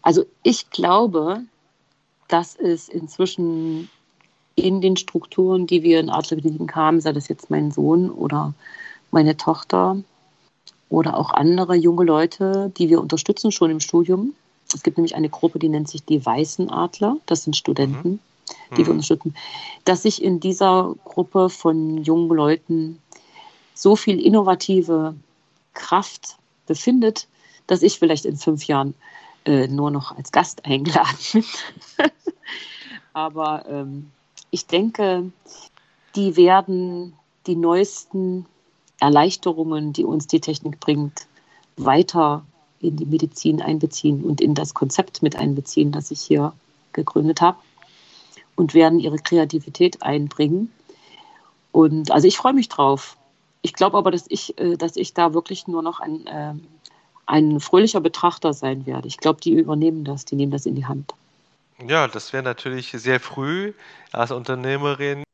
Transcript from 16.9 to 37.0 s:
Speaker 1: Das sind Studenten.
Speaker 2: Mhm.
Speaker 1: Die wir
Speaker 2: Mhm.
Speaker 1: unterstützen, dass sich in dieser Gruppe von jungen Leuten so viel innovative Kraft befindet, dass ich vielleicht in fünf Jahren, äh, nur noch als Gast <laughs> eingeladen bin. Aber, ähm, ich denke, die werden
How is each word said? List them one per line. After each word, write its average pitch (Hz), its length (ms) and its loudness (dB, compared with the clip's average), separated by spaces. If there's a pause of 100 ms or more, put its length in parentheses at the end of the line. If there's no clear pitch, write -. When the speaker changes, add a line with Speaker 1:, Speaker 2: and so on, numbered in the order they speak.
Speaker 1:
Das 165 180 -2
sind 151 140 -2
Studenten. 139 520 -2
Speaker 2:
Mhm. 202 100 -2 (580)
Speaker 1:
Die 165 80 4
wir 160 60 2
Speaker 2:
Mhm. - 20 -
Speaker 1:
unterstützen, 156 420 -2 (500)
dass 180 180 2
sich - 200 0
in 180 160 0
dieser 185 640 2
Gruppe 185 460 0
von 160 540 -2
jungen 165 260 2
Leuten 160 680 0 (760)
so 202 220 6
viel 202 240 0
innovative 185 960 2 (580)
Kraft - 640 -6 (300)
befindet, 220 600 0 (400)
dass 185 160 2
ich - 160 4
vielleicht 160 260 2
in 147 120 -4
fünf 151 300 -2
Jahren, 139 260 -2 (520)
äh, 135 220 2
nur 143 240 -2
noch 143 260 -6
als - 140 -14
Gast - 340 -2
<laughs> - 0 -
eingeladen 143 520 0 (160)
bin. 226 120 2 (1700)
Aber, 156 540 -6
ähm, 143 440 -10 (400)
ich - 160 -6
denke, 185 640 -2 (840)
die 196 200 0
werden 180 800 4 (340)